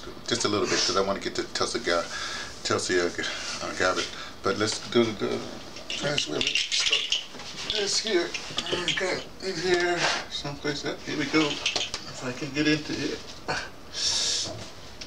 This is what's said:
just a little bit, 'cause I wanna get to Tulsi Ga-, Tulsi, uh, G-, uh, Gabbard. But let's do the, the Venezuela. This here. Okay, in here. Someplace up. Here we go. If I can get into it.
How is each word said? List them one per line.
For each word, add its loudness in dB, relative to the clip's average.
just 2
a 2
little 4
bit, 4
'cause 2
I 8
wanna 2
get -4
to 0
Tulsi 0
Ga-, 2
Tulsi, 4
uh, 4
G-, -4
uh, -4
Gabbard. 4
But 2
let's 2
do 8
the, 2
the 0
Venezuela. 0
This 0
here. 2
Okay, 0
in -2
here. 4
Someplace -2
up. -4
Here -2
we 0
go. 4
If -2
I -2
can -6
get 2
into 4
it. -2